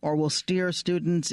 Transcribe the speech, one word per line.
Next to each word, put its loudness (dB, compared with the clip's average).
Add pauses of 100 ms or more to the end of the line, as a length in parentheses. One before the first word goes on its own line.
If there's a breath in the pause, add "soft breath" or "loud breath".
or 0
will 2
steer 0
students 0